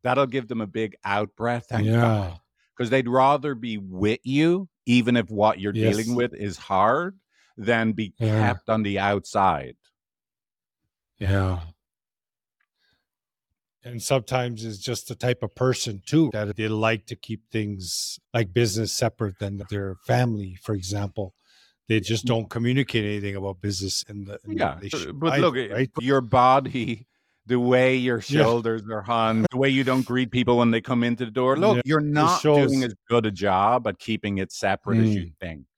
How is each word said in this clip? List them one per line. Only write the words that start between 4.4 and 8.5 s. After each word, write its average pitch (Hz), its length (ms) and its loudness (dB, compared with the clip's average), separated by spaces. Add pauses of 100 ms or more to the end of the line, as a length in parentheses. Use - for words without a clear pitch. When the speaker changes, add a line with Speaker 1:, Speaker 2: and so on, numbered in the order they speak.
Speaker 1:
even 120 320 4
if 107 140 0
what 107 300 2
you're 98 140 -4
Speaker 2:
Yes. 110 220 2
Speaker 1:
dealing 113 180 -2
with 120 200 0
is 101 240 -6
hard, 135 600 0 (380)
than 113 360 2
be 104 260 -4
Speaker 2:
Yeah. 110 220 2 (140)